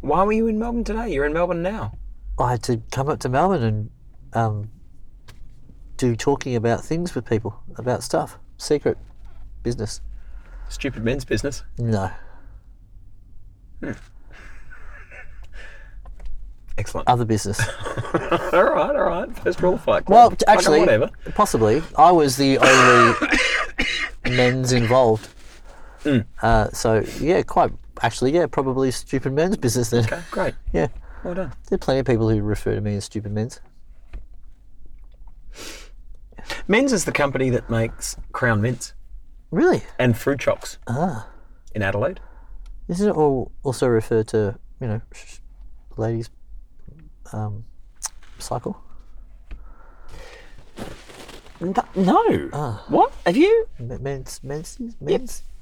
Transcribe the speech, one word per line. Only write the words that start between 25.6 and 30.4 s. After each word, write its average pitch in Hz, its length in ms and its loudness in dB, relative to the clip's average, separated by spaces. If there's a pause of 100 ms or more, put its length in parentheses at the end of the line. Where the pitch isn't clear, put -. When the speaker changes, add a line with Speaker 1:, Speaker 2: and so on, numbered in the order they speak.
Speaker 1:
Mm. 135 200 4 (160)
Speaker 2:
Uh, 110 300 4
so, 110 340 2 (160)
yeah, 165 220 4
quite, 139 300 2 (280)
actually, 123 320 0
yeah, 170 140 4
probably 131 440 0
stupid 131 440 -4
men's 170 240 2
business 117 320 0
then. 117 160 4
Speaker 1:
Okay, - 240 -4
great. 185 240 -2 (180)